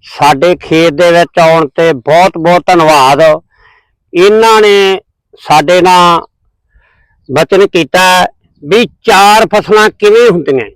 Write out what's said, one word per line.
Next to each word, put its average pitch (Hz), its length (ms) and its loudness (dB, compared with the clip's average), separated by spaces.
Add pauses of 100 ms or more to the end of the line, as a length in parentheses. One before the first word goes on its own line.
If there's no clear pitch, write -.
ਸਾਡੇ 151 560 -2
ਖੇਤ 160 320 -2
ਦੇ 175 180 0
ਵਿੱਚ 170 280 -2
ਆਉਣ 165 360 0
ਤੇ 165 180 -2
ਬਹੁਤ 165 440 -2
ਬਹੁਤ 170 300 -2
ਧੰਨਵਾਦ। 156 540 0 (920)
ਇਹਨਾਂ 220 480 2
ਨੇ 392 380 0 (400)
ਸਾਡੇ 156 420 0
ਨਾਲ 175 400 0 (1080)
ਵਚਨ 165 380 0
ਕੀਤਾ 180 580 -2 (380)
ਵੀ 196 220 0 (180)
ਚਾਰ 208 500 2
ਫਸਲਾਂ 214 360 0
ਕਿਵੇਂ 220 400 0
ਹੁੰਦੀਆਂ 143 460 -4